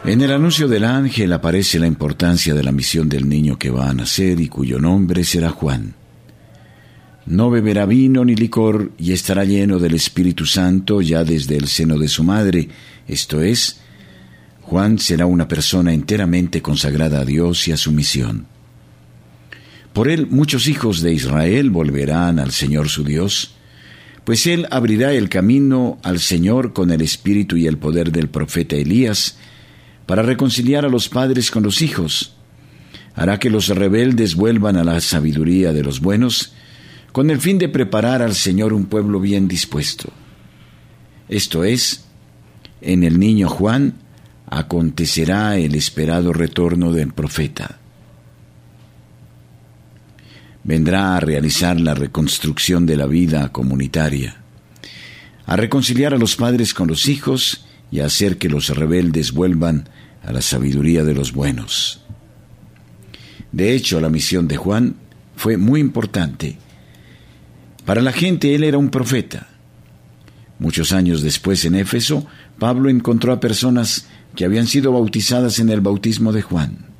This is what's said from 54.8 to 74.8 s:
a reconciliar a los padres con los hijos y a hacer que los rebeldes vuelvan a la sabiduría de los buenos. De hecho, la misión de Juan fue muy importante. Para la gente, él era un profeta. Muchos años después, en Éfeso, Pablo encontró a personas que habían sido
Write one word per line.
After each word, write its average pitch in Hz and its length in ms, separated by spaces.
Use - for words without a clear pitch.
a 92 100
reconciliar 127 560
a 135 60
los 113 160
padres 120 400
con 90 140
los 82 200
hijos 139 580
y 71 100
a 73 60
hacer 92 320
que 92 100
los 73 220
rebeldes 80 600
vuelvan 82 560
a 52 100
la 64 80
sabiduría 71 640
de 76 100
los 67 180
buenos. 64 680
De 101 240
hecho, 92 260
la 80 80
misión 80 400
de 71 80
Juan 104 400
fue 110 200
muy 120 240
importante. 101 800
Para 107 160
la 127 120
gente, 156 420
él 147 100
era 143 140
un 143 100
profeta. 127 600
Muchos 80 340
años 87 300
después, 85 420
en 85 100
Éfeso, 117 520
Pablo 123 300
encontró 117 440
a 98 80
personas 120 640
que 87 100
habían 110 200
sido 135 260